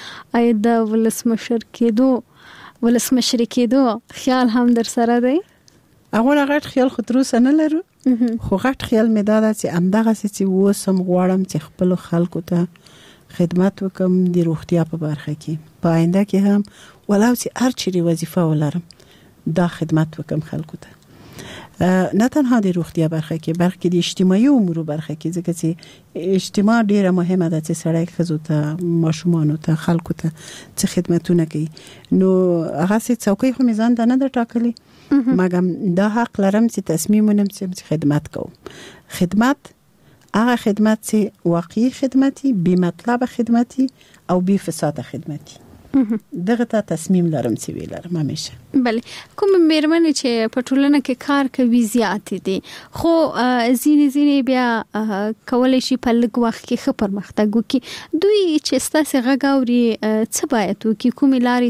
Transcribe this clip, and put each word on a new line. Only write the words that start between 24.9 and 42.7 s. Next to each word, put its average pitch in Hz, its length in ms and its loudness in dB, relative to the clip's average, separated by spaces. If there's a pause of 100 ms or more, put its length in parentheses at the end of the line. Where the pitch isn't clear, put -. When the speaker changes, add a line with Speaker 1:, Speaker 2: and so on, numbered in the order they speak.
Speaker 2:
کې، 156 160 -8
ځکه 175 220 -4
چې 165 240 -4 (400)
اجتماع 196 680 0
ډېره 202 280 2
مهمه 180 400 0
ده 160 100 -2
چې 156 120 -6
سړی 165 340 -2
ښځو 170 320 -4 (100)
ته، 151 380 -2
ماشومانو 160 720 0
ته، 156 180 -2
خلکو 170 380 -2
ته 160 180 -6 (460)
څه - 80 -2
خدمتونه 175 600 0
کوي. 156 220 -6 (440)
نو 185 180 4 (340)
هغسې 202 520 -2
څوکۍ 220 420 0
خو 269 60 0
مې 233 100 2
ځان 226 220 2
ته 226 100 0
نه 247 100 4
ده 269 120 0
ټاکلې، 240 440 -2 (400)
Speaker 1:
مهم. 254 260 2
Speaker 2:
مګم 180 580 0
دا 196 120 2
حق 233 320 -2
لرم 208 280 2
چې - 180 -6
تصمیم 214 440 2
ونیم 208 160 2
چې 190 440 -8
خدمت 151 440 -2
کوم. - 180 -10 (680)
خدمت، 214 560 0 (600)
هغه 240 200 2
خدمت 220 420 2 (120)
چې 214 80 2 (280)
واقعي 170 440 0
خدمتي، 269 640 0
بې 180 260 2